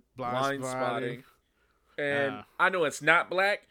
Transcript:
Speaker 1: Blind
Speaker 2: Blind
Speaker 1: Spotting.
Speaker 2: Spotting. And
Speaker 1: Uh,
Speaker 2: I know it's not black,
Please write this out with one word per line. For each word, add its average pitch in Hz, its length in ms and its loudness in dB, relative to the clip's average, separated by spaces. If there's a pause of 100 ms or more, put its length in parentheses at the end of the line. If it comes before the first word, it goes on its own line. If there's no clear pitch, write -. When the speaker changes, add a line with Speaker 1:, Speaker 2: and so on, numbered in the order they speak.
(160)
Speaker 1:
Blind 131 440 -2
Speaker 2:
Blind 131 40 -8
Speaker 1:
Spotting. 123 580 -4
Speaker 2:
Spotting. - 20 -20 (720)
And 143 380 -2
Speaker 1:
Uh, 104 80 -14 (160)
Speaker 2:
I 175 120 6
know 185 140 0
it's 139 160 -2
not 160 300 4
black, 190 400 0